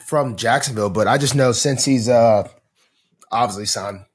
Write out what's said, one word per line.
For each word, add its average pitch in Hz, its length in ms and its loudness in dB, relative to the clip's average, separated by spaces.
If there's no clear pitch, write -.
from 135 320 -2
Jacksonville, 113 520 -2
but 104 200 0
I 120 80 4
just 135 180 0
know 131 160 4
since 135 320 -2
he's, 123 240 0
uh, 113 400 4
obviously 107 320 -2
signed 98 500 -8